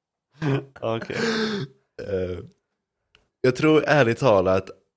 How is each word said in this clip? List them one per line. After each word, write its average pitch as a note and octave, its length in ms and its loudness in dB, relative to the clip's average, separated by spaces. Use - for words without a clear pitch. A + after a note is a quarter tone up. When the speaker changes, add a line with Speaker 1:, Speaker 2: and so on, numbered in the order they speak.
Speaker 1:
Ja. C#3 220 -2
<laughs> A2+ 160 -4
Okej. - 200 -8
Speaker 2:
Eh, F#2 380 -6
jag B2+ 140 2
tror D#3 320 4
ärligt A#2 320 2
talat F#2+ 500 2